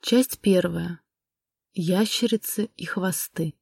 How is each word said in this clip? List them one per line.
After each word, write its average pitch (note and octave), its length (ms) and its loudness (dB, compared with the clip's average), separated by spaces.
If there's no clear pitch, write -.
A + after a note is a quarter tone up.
Часть - 380 0
первая. F3 580 0
Ящерицы G#3 1040 0
и E3+ 80 -10
хвосты. F3 760 -4